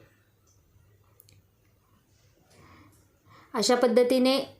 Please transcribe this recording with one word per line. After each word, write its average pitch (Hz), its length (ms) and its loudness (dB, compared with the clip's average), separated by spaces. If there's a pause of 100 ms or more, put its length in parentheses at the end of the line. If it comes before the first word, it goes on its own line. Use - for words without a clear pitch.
(3500)
अशा 247 220 -2
पद्धतीने 247 640 0 (220)